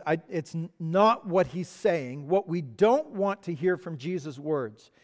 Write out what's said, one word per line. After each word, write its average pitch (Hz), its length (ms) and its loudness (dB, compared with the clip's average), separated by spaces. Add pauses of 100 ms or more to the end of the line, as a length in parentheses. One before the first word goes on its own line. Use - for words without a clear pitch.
I, 160 140 0 (100)
it's 160 240 -6
n-, 165 160 -6 (100)
not 202 460 2
what 180 220 2
he's 165 220 -8
saying, 143 580 -2
what 190 200 2
we 170 140 -2
don't 214 460 4
want 196 360 -2
to 175 100 -6
hear 175 220 2
from 170 220 -8
Jesus' 151 400 -6
words 139 540 -4 (120)